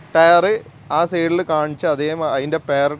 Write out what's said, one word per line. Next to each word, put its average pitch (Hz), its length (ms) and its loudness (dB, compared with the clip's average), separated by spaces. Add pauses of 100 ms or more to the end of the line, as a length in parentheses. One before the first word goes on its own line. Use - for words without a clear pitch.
(160)
ടയർ 170 300 6 (500)
ആ 156 40 0 (120)
സൈഡിൽ 170 280 -2 (120)
കാണിച്ച 151 320 -4 (100)
അതേ 147 140 -4 (120)
മ-, 151 180 -4
അതിൻ്റെ 151 220 -4 (100)
പെയർ 143 300 0